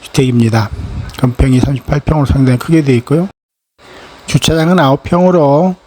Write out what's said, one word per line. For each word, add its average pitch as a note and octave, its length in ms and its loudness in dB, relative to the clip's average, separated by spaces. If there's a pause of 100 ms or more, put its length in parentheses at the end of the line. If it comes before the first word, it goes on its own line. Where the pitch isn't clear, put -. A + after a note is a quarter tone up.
주택입니다. A#2 680 -2 (480)
건평이 B2+ 420 0
삼십팔 C#3 400 -2
평으로 D3+ 240 0
상당히 C3 340 0
크게 D#3+ 240 0
되어 C3+ 140 2
있고요. D#3 320 -2 (1000)
주차장은 D#3+ 520 0
아홉 C#3 240 2
평으로 F3+ 760 2 (100)